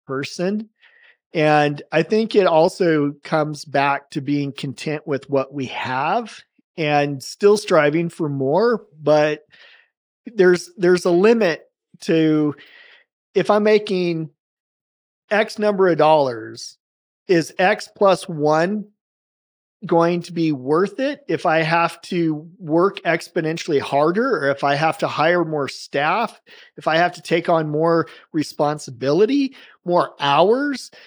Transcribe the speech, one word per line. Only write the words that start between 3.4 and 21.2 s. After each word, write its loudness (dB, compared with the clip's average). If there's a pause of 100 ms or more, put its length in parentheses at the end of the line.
back -2
to -8
being -4
content -10
with -6
what -2
we -8
have -6 (360)
and 0
still 2
striving 2
for -6
more. 0 (160)
But 2 (840)
there's, 2
there's 2
a 0
limit 2 (400)
to, 2 (800)
if 0
I'm 2
making 0 (1000)
X -2
number 2
of 0
dollars, 0 (500)
is 0
X 0
plus 2
one 0 (1000)
going 2
to -16
be -2
worth -2
it -4